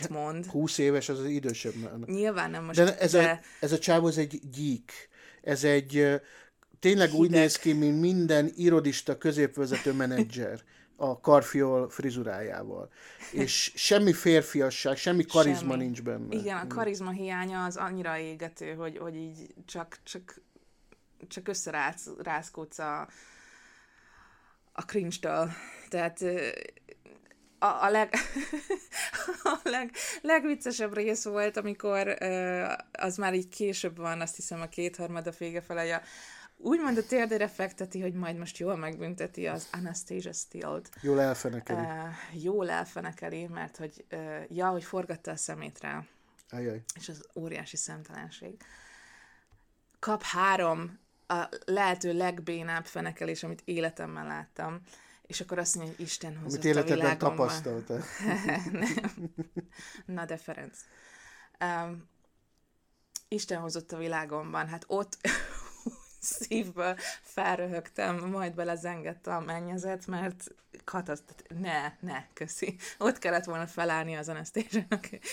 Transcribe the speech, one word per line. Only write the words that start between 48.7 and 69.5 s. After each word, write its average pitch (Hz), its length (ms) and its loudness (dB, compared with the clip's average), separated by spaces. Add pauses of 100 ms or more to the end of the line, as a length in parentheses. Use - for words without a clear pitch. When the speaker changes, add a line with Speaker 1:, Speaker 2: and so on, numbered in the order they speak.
Speaker 2:
Kap 214 240 -2
három 175 760 2 (280)
a 170 220 -2 (160)
lehető 185 520 0
legbénább 170 720 -2
fenekelés, 165 560 -6
amit 165 220 -10
életemben 160 600 -4
láttam. 160 540 -8 (460)
És - 140 -10
akkor 180 180 -6
azt 170 180 0
mondja, 160 200 -8
hogy 170 100 -10
Isten 156 300 -8
hozott 151 280 -4
Speaker 1:
Amit - 0 -
Speaker 2:
a 160 40 6
Speaker 1:
életedben 151 300 4
Speaker 2:
világomba. 156 380 2
Speaker 1:
tapasztaltál. 123 640 -2 (380)
Speaker 2:
<laughs> 180 320 -2
Nem. 202 600 -4 (720)
Na 180 180 -8
de 160 120 -8
Ferenc. 147 420 -14 (800)
Öm, 170 500 -4 (1200)
Isten 196 320 -4
hozott 165 320 -8
a 170 40 -8
világomban. 156 720 -4
Hát 165 180 -10
ott 196 320 -4 (540)
<laughs> - 480 -14
szívből 180 760 -4 (280)
felröhögtem, 180 1080 -2
majd 185 260 -4
belezengett 170 720 -6
a 175 140 -2
mennyezet, 175 640 -6